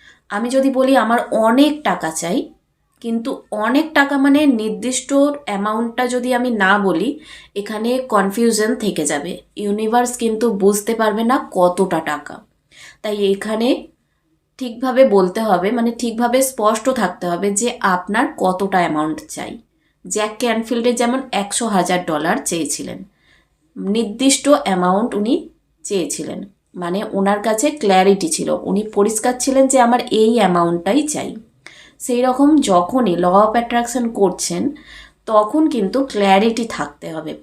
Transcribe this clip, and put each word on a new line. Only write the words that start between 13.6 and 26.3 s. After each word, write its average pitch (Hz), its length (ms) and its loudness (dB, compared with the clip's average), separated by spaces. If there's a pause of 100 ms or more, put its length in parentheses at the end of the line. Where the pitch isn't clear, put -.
ঠিকভাবে 254 500 0
বলতে 196 320 2
হবে, 196 300 0
মানে 240 280 0
ঠিকভাবে 240 440 0
স্পষ্ট 262 480 0
থাকতে 208 360 -4
হবে 175 240 -2
যে 214 300 -2
আপনার 196 460 0 (120)
কতটা 190 400 0
অ্যামাউন্ট 156 500 -2
চাই। - 300 -12 (500)
জ্যাক 208 300 -2
ক্যানফিল্ডে 233 540 0
যেমন 240 300 0 (100)
একশো 202 340 -4
হাজার 180 380 0
ডলার 160 400 -2
চেয়েছিলেন, - 600 -6 (720)
নির্দিষ্ট 226 720 0
অ্যামাউন্ট 196 680 2
উনি 220 340 -2 (360)
চেয়েছিলেন, 151 600 -6 (300)